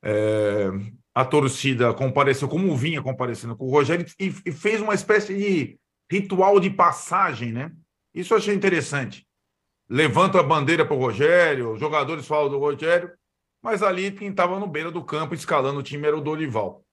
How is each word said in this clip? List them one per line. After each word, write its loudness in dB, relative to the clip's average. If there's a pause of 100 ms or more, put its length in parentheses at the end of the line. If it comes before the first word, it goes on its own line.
é, 0 (440)
a 2
torcida 2
compareceu, 0
como 0
vinha -2
comparecendo -6
com -10
o -4
Rogério, 2 (140)
e, -2 (120)
e -6
fez 0
uma 0
espécie 0
de -2 (340)
ritual 4
de 0
passagem, 0
né? -8 (420)
Isso -2
eu 6
achei 0
interessante. -2 (600)
Levanta 2
a 6
bandeira 2
pro -2
Rogério, 2
os -8
jogadores -4
falam 0
do -4
Rogério, 0 (520)
mas -2
ali -2
quem -10
tava 0
no -6
beira -6
do -8
campo -6
escalando -2
o -8
time -6
era 2
o -4
Dorival. -6